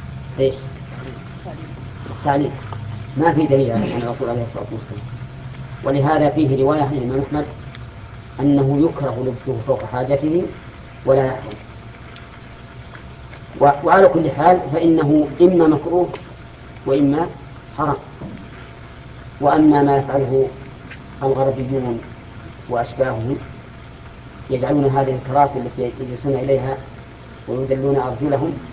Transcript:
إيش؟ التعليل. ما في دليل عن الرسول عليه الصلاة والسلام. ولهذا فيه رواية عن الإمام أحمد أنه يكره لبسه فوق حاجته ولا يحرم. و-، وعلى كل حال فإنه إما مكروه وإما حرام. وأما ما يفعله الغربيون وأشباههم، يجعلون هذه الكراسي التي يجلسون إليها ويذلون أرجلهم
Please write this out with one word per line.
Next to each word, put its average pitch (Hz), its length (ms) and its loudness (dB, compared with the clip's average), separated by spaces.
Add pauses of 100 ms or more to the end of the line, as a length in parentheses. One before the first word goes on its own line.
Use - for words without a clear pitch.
(400)
إيش؟ 135 160 4 (1600)
التعليل. 143 320 2 (680)
ما 160 160 6
في 151 120 4
دليل 135 260 4
عن 113 320 0
الرسول 120 260 -4
عليه 117 140 -2
الصلاة 104 280 -8
والسلام. 110 360 -10 (760)
ولهذا 143 460 2
فيه 135 340 2
رواية 151 180 4
عن 139 120 0
الإمام 131 340 -2
أحمد 147 180 -2 (920)
أنه 139 500 4
يكره 131 380 -4
لبسه 120 400 -4
فوق 127 180 0
حاجته 143 580 0 (600)
ولا 135 200 6
يحرم. - 280 -4 (2000)
و-، 143 260 4
وعلى 185 200 8
كل 165 240 4
حال 165 280 6 (140)
فإنه 156 540 6 (140)
إما 175 260 8
مكروه 165 420 4 (760)
وإما 143 420 4 (500)
حرام. 147 180 0 (1500)
وأما 147 420 8
ما 139 140 6
يفعله 135 500 2 (760)
الغربيون 131 800 0 (680)
وأشباههم، 120 680 -2 (1120)
يجعلون 131 360 2
هذه 135 300 2
الكراسي 135 440 2
التي 120 400 -4
يجلسون 127 340 -4
إليها 131 440 2 (720)
ويذلون 135 480 0
أرجلهم 135 640 0 (160)